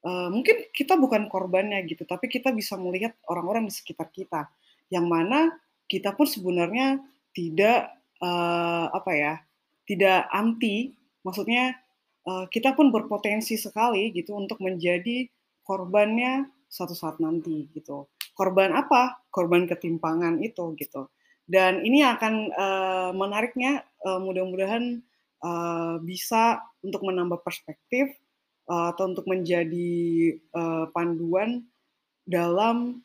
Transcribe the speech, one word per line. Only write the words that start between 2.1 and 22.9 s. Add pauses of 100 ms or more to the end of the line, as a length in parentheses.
kita
bisa
melihat (160)
orang-orang
di
sekitar
kita, (400)
yang
mana (320)
kita
pun
sebenarnya (320)
tidak, (240)
eh,
apa
ya, (480)
tidak
anti, (320)
maksudnya, (480)
eh,
kita
pun
berpotensi
sekali
gitu
untuk
menjadi (320)
korbannya (160)
suatu
saat
nanti
gitu. (260)
Korban
apa? (160)
Korban
ketimpangan
itu
gitu. (400)
Dan
ini
akan, (180)
eh,